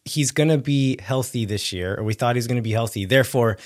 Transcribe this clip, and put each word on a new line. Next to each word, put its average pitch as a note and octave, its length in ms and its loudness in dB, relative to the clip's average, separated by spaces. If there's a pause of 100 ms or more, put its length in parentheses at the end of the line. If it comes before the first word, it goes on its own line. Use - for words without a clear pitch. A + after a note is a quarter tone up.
he's D3 260 -2
gonna D3+ 260 4
be C3+ 440 2
healthy B2+ 440 -2
this G2+ 280 -4
year, F#2 220 -4
or - 80 -6
we G#2+ 100 0
thought A#2+ 220 0
he - 20 2
was A#2 100 -2
gonna B2 140 0
be A2 100 -2
healthy. A2 340 -2
Therefore, A#2+ 600 4